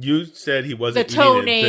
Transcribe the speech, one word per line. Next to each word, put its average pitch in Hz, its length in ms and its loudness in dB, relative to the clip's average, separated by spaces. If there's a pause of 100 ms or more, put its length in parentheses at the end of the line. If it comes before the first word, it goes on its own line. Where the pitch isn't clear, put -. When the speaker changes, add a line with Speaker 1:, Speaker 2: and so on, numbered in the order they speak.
Speaker 1:
You 147 260 0
said 139 400 -6
he 143 80 -8
wasn't 120 340 -2
Speaker 2:
The 240 60 -8
Speaker 1:
eating 294 100 4
it, 254 220 4
that - 20 -2
he 226 200 0